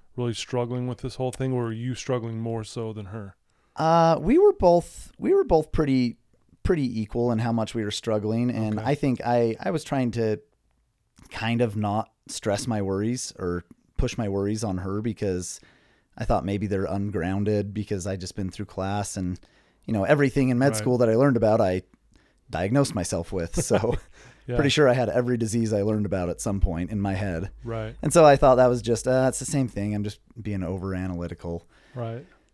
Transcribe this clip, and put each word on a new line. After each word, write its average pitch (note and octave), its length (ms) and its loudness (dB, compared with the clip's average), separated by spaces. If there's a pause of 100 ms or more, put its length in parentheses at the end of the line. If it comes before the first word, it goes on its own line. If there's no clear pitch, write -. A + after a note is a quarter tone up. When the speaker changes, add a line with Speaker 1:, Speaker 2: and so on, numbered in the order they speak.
(160)
Speaker 1:
really B2 160 -2
struggling B2 540 -4
with B2 120 -8
this - 180 -10
whole B2+ 160 -4
thing, C3 200 -4
or B2 120 -2
were A2+ 80 -4
you A#2+ 220 -6
struggling A2+ 460 -4
more A2+ 240 -6
so A2 300 -8
than G#2 120 -10
her? G2 300 -14 (380)
Speaker 2:
Uh, E3 440 4
we G#3+ 200 2
were G4+ 160 6
both, - 640 2
we F4 160 0
were G4 100 4
both D#3+ 280 2
pretty, C3 440 2 (460)
pretty C#3 400 0
equal A#2+ 280 -2
in A2 100 0
how A#2 120 -2
much A2+ 220 -4
we A2+ 100 -4
were G#2 60 -6
struggling. A2 600 -2
And A2 280 -4
Speaker 1:
Okay. A2 100 -4
Speaker 2:
I C#3+ 60 2
think C#3 280 -2
I, A#2+ 380 2
I G3 100 -4
was D#3+ 140 -4
trying B2+ 280 -2
to A2 280 -2 (920)
kind A#2 300 -2
of A2 160 0
not G#2+ 340 -2 (180)
stress - 380 -4
my A2 140 -2
worries G2+ 580 -2
or F2 260 -4 (340)
push - 180 -2
my G#2+ 140 -4
worries G2+ 340 -2
on F#2+ 140 -4
her G2 240 -4
because G2 580 -4 (560)
I A2 80 -8
thought F2+ 220 0
maybe G2+ 200 -2
they're F#2+ 200 -2
ungrounded G2+ 880 -2
because G2+ 320 -6
I G2 100 -4
just F2+ 180 -12
been F#2+ 160 -6
through G#2 160 -10
class G2 520 -6
and, F2+ 200 -4 (460)
you G#2+ 80 -6
know, G2+ 120 2
everything C#3 440 4
in B2 100 2
med C3+ 140 4
Speaker 1:
Right. A2 40 -4
Speaker 2:
school B2 220 2
that A#2 120 4
I A2 60 4
learned C3 200 6
about, A2 240 4
I F#2 220 2 (640)
diagnosed G#2 460 0
myself F2 380 -4
with. E2+ 220 -4
Speaker 1:
<laughs> - 80 0
Speaker 2:
So A#2 340 0 (500)
Speaker 1:
Yeah. B2 80 -6
Speaker 2:
pretty C#3 160 2
sure D3 180 6
I A#2+ 40 6
had A#2+ 160 2
every B2 280 0
disease A2+ 360 0
I G2+ 100 2
learned G#2+ 240 0
about F2+ 220 -2
at F2 120 -6
some G2 200 -4
point F2+ 320 0
in G#2 80 -2
my G2 140 -2
head. F#2 360 -4 (140)
Speaker 1:
Right. A2+ 360 -8
Speaker 2:
And D3 120 -2
so E3 120 8
I C#3+ 120 10
thought C3 200 6
that B2+ 120 8
was A#2+ 120 2
just, A2+ 280 0
uh, C3 200 4
it's - 120 -2
the C3 40 -8
same C3+ 220 0
thing. G2+ 260 -4
I'm G#2 120 -2
just G#2 160 -8 (200)
being G2+ 220 -6
over F#2 320 -4
analytical. F2 720 -8 (300)
Speaker 1:
Right. A#2 280 -10 (300)